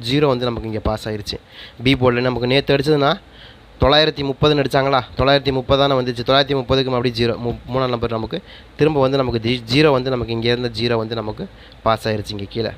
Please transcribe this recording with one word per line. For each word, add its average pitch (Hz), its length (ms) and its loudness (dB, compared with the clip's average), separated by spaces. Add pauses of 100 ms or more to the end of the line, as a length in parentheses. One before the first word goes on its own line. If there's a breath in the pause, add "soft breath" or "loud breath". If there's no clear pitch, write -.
ஜீரோ 139 240 0
வந்து 127 180 0
நமக்கு 113 240 -4
இங்க 110 100 -6
பாஸ் 107 300 -4
ஆயிருச்சு. 104 280 -8 (460 loud breath)
பி 135 120 4
போர்டுல 123 260 2
நமக்கு 123 260 0
நேத்து 139 300 2
அடிச்சதுன்னா, 143 360 2 (680 loud breath)
தொள்ளாயிரத்தி 147 440 4
முப்பதுன்னு 143 380 2
அடிச்சாங்களா? 135 380 2 (160)
தொள்ளாயிரத்தி 135 360 2
முப்பது 131 280 0
தானே 139 140 2
வந்துச்சு. 123 320 -2
தொள்ளாயிரத்தி 135 300 2
முப்பதுக்கு 131 340 0
மறுபடியும் 123 280 -2
ஜீரோ. 117 200 2
மு-, 117 200 -4 (100)
மூணாம் 127 200 -2
நம்பர் 120 220 -4
நமக்கு 113 280 -6 (380 loud breath)
திரும்ப 147 240 2
வந்து 135 160 2
நமக்கு 123 260 0
ஜி-, 120 260 -2
ஜீரோ 147 220 4
வந்து 127 200 0
நமக்கு 117 240 -4
இங்கேருந்து 120 360 -2 (100)
ஜீரோ 117 160 0
வந்து 113 180 -4
நமக்கு 113 320 -8 (360 loud breath)
பாஸ் 113 260 0
ஆயிருச்சு 107 220 -4
இங்க 101 180 -8
கீழே. 107 300 -6